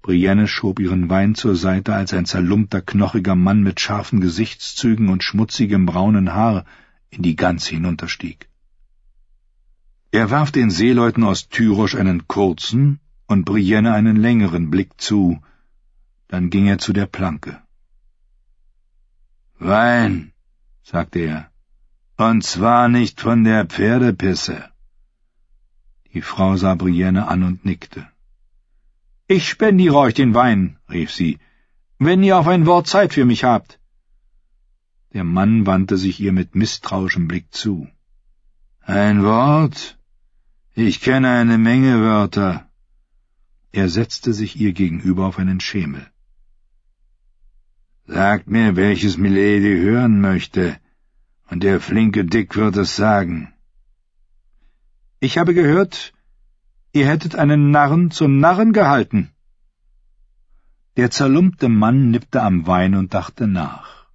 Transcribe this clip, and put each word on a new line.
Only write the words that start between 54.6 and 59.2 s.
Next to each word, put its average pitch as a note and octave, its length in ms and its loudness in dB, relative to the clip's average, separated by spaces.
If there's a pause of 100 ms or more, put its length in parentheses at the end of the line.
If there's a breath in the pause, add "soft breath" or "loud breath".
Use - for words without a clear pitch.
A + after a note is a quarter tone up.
»Ich C3+ 120 -2
habe E3+ 160 2
gehört, F3 580 0 (800)
ihr C#3 160 2
hättet D#3+ 260 -2
einen D3 380 2
Narren D#3 400 2
zum C#3 260 2
Narren F3+ 340 4
gehalten.« F3 600 2 (1600)